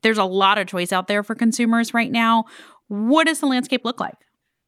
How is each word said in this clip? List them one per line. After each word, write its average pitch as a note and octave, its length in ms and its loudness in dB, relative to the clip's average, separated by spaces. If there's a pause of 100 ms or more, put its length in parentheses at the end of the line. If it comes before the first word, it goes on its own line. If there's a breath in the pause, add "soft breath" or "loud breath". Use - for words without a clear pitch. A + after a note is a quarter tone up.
There's A3 160 2
a F#3+ 60 2
lot F#3+ 340 2
of F#3 80 -4
choice F3+ 260 -4
out F#3 140 -2
there G#3 160 -2
for A3+ 100 -8
consumers A3+ 580 0
right A#3 200 -2
now. A3+ 340 2 (420 loud breath)
What A#3 380 2
does D#4+ 140 -2
the D4 80 -2
landscape B3+ 360 -2
look A#3 160 -4
like? - 140 -8 (540)